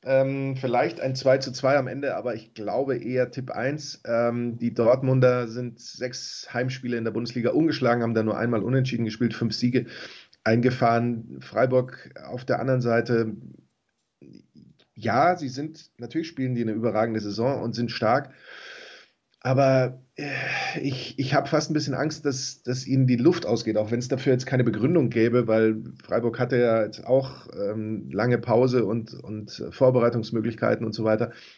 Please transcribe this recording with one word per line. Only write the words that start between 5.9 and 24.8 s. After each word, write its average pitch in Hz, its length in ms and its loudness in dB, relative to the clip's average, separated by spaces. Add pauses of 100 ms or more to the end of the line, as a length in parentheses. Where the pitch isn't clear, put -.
Heimspiele 123 460 -2
in 113 60 -4
der 113 80 -2
Bundesliga 117 400 -2
ungeschlagen, 127 500 2
haben 117 120 0
da 110 80 4
nur 107 140 0
einmal 117 260 0
unentschieden 123 440 0
gespielt, 113 260 0
fünf 113 220 -2
Siege 123 320 0 (580)
eingefahren. 120 960 2
Freiburg 127 680 0 (200)
auf 127 140 -10
der - 160 -2
anderen 127 220 0
Seite, 117 500 2 (1600)
ja, 123 400 2
sie 151 120 -8
sind, 143 500 -10
natürlich 160 300 -6
spielen 131 260 -4
die 117 80 -2
eine 113 80 -2
überragende 110 480 0
Saison 107 440 -2
und 110 120 -4
sind 113 160 -2
stark, 120 400 0 (1080)
aber, 131 580 2 (160)
äh, - 80 -12 (580)
ich, - 380 -6
ich 131 160 -2
hab 135 140 2
fast 156 200 0
ein 156 60 -2
bisschen 143 200 -2
Angst, 151 300 -4
dass, 131 380 -4
dass 131 240 -6
ihnen 131 220 4
die 123 80 4
Luft 147 280 4
ausgeht, 110 320 0
auch 107 140 0
wenn's 120 160 -2
dafür 135 260 0
jetzt 131 140 0
keine 127 160 0
Begründung 127 480 2